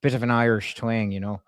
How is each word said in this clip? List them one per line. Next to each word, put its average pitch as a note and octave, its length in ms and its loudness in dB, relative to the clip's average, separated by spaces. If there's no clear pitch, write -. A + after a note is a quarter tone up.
bit C#3 120 2
of A#2+ 100 -2
an A#2+ 80 0
Irish A#2 440 2
twang, A2+ 360 -2
you F#2+ 80 -6
know. G2 280 -6